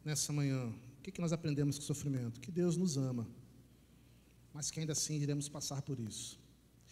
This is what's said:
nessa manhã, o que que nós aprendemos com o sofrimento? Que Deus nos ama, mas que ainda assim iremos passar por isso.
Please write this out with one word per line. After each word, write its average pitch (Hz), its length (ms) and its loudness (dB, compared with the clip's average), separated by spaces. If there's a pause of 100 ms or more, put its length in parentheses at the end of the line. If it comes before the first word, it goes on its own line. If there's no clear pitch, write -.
nessa 151 260 0
manhã, 135 360 2 (320)
o - 20 -20
que 190 100 -10
que - 80 -6
nós 170 140 2
aprendemos 147 440 2
com - 60 -8
o - 20 -8
sofrimento? 131 540 0
Que - 120 -8
Deus 175 260 4
nos 175 200 4
ama, 127 300 0 (1300)
mas 147 180 -4
que - 80 -6
ainda 156 140 0
assim 151 240 0
iremos 143 320 2
passar 139 320 -4
por 131 180 -2
isso. - 400 -6 (520)